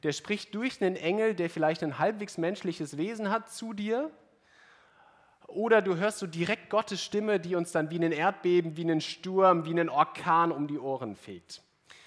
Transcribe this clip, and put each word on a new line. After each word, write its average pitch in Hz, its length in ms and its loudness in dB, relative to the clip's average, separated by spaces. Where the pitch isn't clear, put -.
der 151 100 0
spricht - 420 -6
durch 240 260 -4
einen 185 160 2
Engel, 214 380 0
der 170 160 -2
vielleicht 165 320 0
ein 143 160 -4
halbwegs 202 400 -2
menschliches 165 580 -4
Wesen 208 340 -4
hat, 220 200 -4
zu 226 220 -12
dir. 220 380 -2
Oder 214 340 4
du 185 140 0
hörst 208 220 0
so 196 80 -6
direkt 165 440 -4
Gottes 202 320 -2
Stimme, 208 380 0
die 175 140 -4
uns 170 180 -2
dann 156 180 0
wie 170 80 -4
ein 165 140 2
Erdbeben, 170 640 2
wie 170 60 -6
einen 160 180 2
Sturm, 185 640 4
wie 160 60 -6
einen 170 180 0
Orkan 165 640 2
um 143 160 -2
die 147 100 -6
Ohren 123 380 -6
fegt. - 460 -18